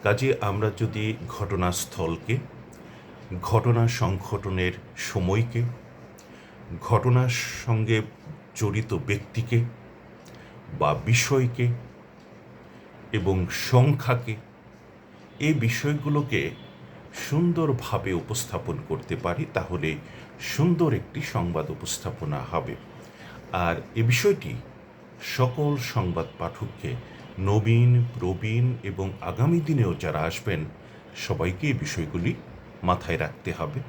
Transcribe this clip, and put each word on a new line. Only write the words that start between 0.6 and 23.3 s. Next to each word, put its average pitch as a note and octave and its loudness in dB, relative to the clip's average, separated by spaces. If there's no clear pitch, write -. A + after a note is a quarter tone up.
যদি G#2+ -2
ঘটনাস্থলকে, F2+ -2
ঘটনা A#2 4
সংঘটনের F#2+ 0
সময়কে, A2 0
ঘটনার B2 4
সঙ্গে A2 2
জড়িত G#2 0
ব্যক্তিকে G2+ 0
বা D2 4
বিষয়কে A#2+ 4
এবং G2 2
সংখ্যাকে, B2 4
এই D#3 4
বিষয়গুলোকে C#3+ 2
সুন্দরভাবে C#3+ 2
উপস্থাপন E2+ -4
করতে D#2 -4
পারি, F2 -2
তাহলে D#2+ -2
সুন্দর E3 2
একটি - -4
সংবাদ E2+ 0
উপস্থাপনা D#2 -6
হবে। D#2+ -2